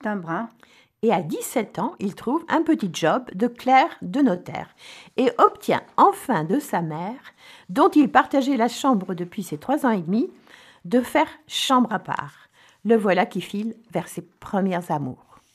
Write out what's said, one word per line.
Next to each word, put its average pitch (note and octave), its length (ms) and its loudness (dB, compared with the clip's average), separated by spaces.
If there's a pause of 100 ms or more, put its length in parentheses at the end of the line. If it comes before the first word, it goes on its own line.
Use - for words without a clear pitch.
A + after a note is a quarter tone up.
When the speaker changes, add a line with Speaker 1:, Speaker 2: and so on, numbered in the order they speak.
Speaker 1:
teint G#3 160 -4
brun. F3+ 320 -6 (540)
Speaker 2:
Et A3 100 4
à F#3 100 2
dix-sept B3 560 -6
ans, B3+ 220 -4
il G3 140 -6
trouve D4+ 340 -4
un D#4+ 140 0
petit D4+ 300 0
job F#3 320 0 (100)
de G3 120 0
clerc C4 420 2 (140)
de F3+ 200 -4
notaire - 520 -2 (420)
et B3+ 220 2
obtient - 440 2 (140)
enfin C4 460 4
de F3+ 160 0
sa G3 240 -2
mère, F3 520 -8 (340)
dont D4+ 220 4
il D4 200 4
partageait C4+ 460 2
la A#3 120 2
chambre G#3+ 460 0
depuis F3 280 -8
ses D3+ 160 -8
trois C4+ 280 -2
ans B3 40 4
et G#3 100 0
demi, G#3 300 -2 (540)
de A#3 160 2
faire D4+ 280 0 (180)
chambre B3+ 460 0
à F#3+ 60 -4
part. - 500 -8 (360)
Le A3+ 120 4
voilà G3 300 2
qui F#3 140 -6
file G#3+ 340 -8 (180)
vers - 160 -4
ses - 140 -12
premières F3+ 680 -4
amours. C#3 500 -6 (140)